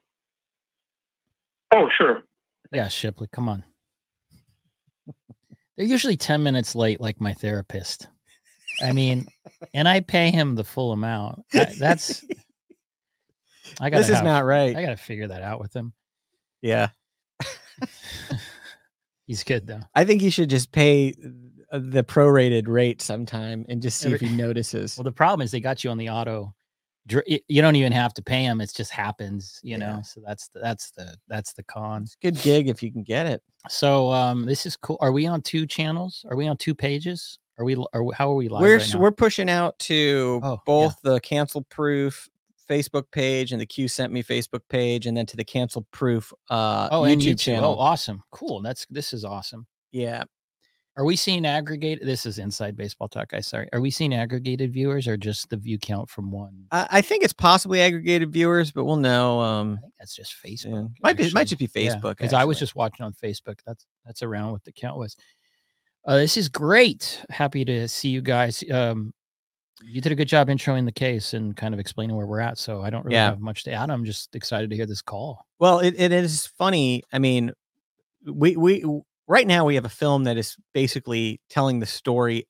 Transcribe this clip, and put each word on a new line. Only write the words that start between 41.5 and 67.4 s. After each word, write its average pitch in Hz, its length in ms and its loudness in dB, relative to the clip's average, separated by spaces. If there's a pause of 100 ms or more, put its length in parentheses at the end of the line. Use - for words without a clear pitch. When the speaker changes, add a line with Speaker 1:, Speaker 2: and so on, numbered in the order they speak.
Speaker 3:
Proof 143 640 -4 (400)
Facebook 143 420 0
page 131 400 0
and 113 100 -4
the 107 40 -6
Q 131 220 -4
Sent 127 240 -4
Me 123 120 -4
Facebook 120 460 -6
page, 120 360 0
and 117 100 -2
then 117 120 -2
to - 100 -14
the 110 60 -6
Cancel 120 480 -4
Proof, 120 420 -2 (160)
uh, 110 420 0
Speaker 2:
Oh, 156 120 2
and 147 180 6
Speaker 3:
YouTube 139 120 4
Speaker 2:
YouTube. 110 60 0
Speaker 3:
channel. 131 380 2
Speaker 2:
Oh, - 20 -8
awesome. 127 520 0
Cool. 110 320 -10
That's, 120 260 -8
this 135 240 -10
is 110 100 -8
awesome. 101 440 -12 (240)
Speaker 3:
Yeah. 120 320 -6 (760)
Speaker 2:
Are 139 80 2
we 175 100 4
seeing 175 300 0
aggregate-, 151 580 -2
this 131 220 -4
is 110 140 -8
Inside 104 360 -6
Baseball 104 320 -10
Talk, 110 220 -8
guys, 101 160 -8
sorry. - 260 -8
Are 120 100 -2
we 135 100 0
seeing 143 240 -2
aggregated 127 580 -4
viewers 135 340 -2
or 110 80 0
just 104 360 -6
the 113 60 -6
view 107 200 -6
count 104 320 -6
from 98 220 -8
one? 98 400 -12
Speaker 3:
I, 175 180 0
I 196 120 6
think 403 220 0
it's - 100 2
possibly 185 480 4
aggregated 170 520 2
viewers, 165 380 2
but 131 140 -2
we'll 151 100 0
know, 123 460 4
um, 107 360 0
Speaker 2:
I 113 40 -8
think - 180 -20
that's - 160 -18
just - 180 -16 (100)
Facebook, 110 180 -12
Speaker 3:
soon. 110 420 -8
Might 320 140 4
be, - 80 2
it 170 100 0
might 233 60 4
Speaker 2:
actually. 196 160 -2 (100)
Speaker 3:
just - 60 -10
be 107 80 -2
Speaker 2:
Yeah, 110 160 0
Speaker 3:
Facebook, 107 200 -6
Speaker 2:
'cause 127 160 -2
I 127 120 4
was 151 100 0
Speaker 3:
actually. - 60 -10
Speaker 2:
just - 140 -8
watching 117 300 -4
on 101 80 -10
Facebook. 104 540 -10
That's, 117 180 -16 (200)
that's 120 180 -12
around 110 300 -6
what 101 100 -12
the - 80 -20
count 127 260 -10
was. 110 180 -10 (880)
Uh, 139 140 4
this 151 200 4
is 170 120 0
great. 175 800 4
Happy 139 360 -2